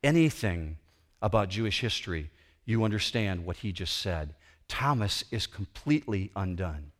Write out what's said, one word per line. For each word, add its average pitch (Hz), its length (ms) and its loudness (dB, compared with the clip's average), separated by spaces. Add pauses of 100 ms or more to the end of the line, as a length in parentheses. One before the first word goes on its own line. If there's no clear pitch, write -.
anything 107 760 4 (440)
about 107 260 4
Jewish 101 320 0
history, 85 520 -4 (320)
you 113 180 2
understand 104 640 0
what 90 120 -4
he 104 120 -4
just 90 280 -4
said. 78 360 -2 (320)
Thomas 123 640 0
is 110 160 -4
completely 101 880 -2
undone. 87 640 -4